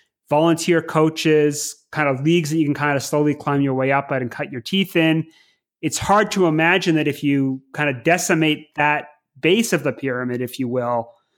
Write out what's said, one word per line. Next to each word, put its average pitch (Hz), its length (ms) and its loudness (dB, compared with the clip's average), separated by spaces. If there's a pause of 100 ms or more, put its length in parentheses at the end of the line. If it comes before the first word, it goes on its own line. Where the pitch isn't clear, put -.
(280)
volunteer 160 540 2
coaches, 156 920 0 (160)
kind 151 160 0
of 135 140 -2
leagues 160 280 2
that 160 80 -2
you 160 80 2
can 147 80 0
kind 147 220 -2
of 131 80 -4
slowly 151 300 0
climb 143 280 -2
your 139 120 0
way 131 180 0
up 139 180 -2
at 135 100 -2
and 123 120 -6
cut 143 180 -10
your 131 100 -10
teeth 190 360 -2
in, 160 280 2 (560)
it's 156 160 -4
hard 208 360 2
to 185 140 2
imagine 165 500 2
that 151 100 0
if 139 160 -2
you 135 400 0 (100)
kind 151 160 -2
of 123 140 -4
decimate 160 720 0
that 147 360 0 (280)
base 202 340 2
of 147 120 -2
the 143 80 0
pyramid, 123 500 -4
if 120 160 -8
you 131 80 -4
will, 120 460 -4 (260)